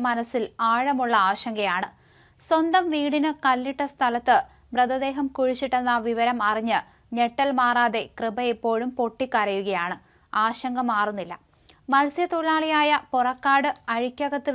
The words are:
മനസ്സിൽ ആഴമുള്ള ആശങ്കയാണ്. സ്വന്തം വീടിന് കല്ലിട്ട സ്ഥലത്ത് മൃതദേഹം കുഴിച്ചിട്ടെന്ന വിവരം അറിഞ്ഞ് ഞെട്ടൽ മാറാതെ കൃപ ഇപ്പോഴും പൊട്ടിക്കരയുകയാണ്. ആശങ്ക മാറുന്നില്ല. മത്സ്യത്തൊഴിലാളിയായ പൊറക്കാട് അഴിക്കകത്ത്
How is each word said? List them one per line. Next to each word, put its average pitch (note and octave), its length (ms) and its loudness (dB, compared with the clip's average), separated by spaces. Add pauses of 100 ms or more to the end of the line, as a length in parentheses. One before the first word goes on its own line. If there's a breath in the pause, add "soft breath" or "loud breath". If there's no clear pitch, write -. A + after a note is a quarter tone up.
മനസ്സിൽ A#3 380 -2 (280)
ആഴമുള്ള B3+ 420 0 (160)
ആശങ്കയാണ്. G3+ 600 -2 (580 soft breath)
സ്വന്തം E4 460 2
വീടിന് D4 380 0 (140)
കല്ലിട്ട C4 360 0 (120)
സ്ഥലത്ത് A#3 440 2 (380 soft breath)
മൃതദേഹം C4 520 0 (100)
കുഴിച്ചിട്ടെന്ന B3+ 540 0 (160)
വിവരം A#3 320 0 (100)
അറിഞ്ഞ് A3 300 0 (380 soft breath)
ഞെട്ടൽ A#3+ 420 0
മാറാതെ A#3+ 440 2 (160)
കൃപ A3+ 200 -4 (140)
ഇപ്പോഴും A#3 360 -2 (100)
പൊട്ടിക്കരയുകയാണ്. G3+ 1000 -2 (480 soft breath)
ആശങ്ക B3 340 -4 (120)
മാറുന്നില്ല. G#3 420 -2 (600 soft breath)
മത്സ്യത്തൊഴിലാളിയായ D#4 1040 2 (120)
പൊറക്കാട് C4+ 580 2 (260)
അഴിക്കകത്ത് C#4 600 -4